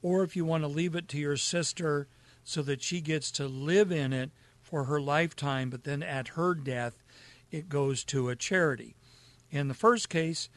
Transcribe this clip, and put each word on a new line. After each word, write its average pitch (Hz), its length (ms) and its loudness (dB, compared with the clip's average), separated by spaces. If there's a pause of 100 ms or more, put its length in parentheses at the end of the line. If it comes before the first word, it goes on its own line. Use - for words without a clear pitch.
or 185 220 4
if 175 100 -2
you 175 100 0
want 160 200 2
to 147 40 0
leave 160 280 0
it 175 140 -6
to 143 80 -4
your 147 180 0
sister 151 720 0 (340)
so - 200 -4
that 135 200 -2
she 175 180 -2
gets 156 300 -2
to 139 160 -4
live 160 460 4
in 143 200 2
it 131 200 -2 (280)
for 147 260 -4
her 147 140 2
lifetime, 139 680 0
but 127 140 -10
then 143 180 -4
at 135 240 -6
her 175 260 0
death, 127 520 -6 (480)
it 160 160 -8
goes 139 340 0
to 131 260 0
a 123 60 -2
charity. 131 640 0 (520)
In 143 200 -2
the 131 60 -4
first 226 340 4
case, 165 480 -2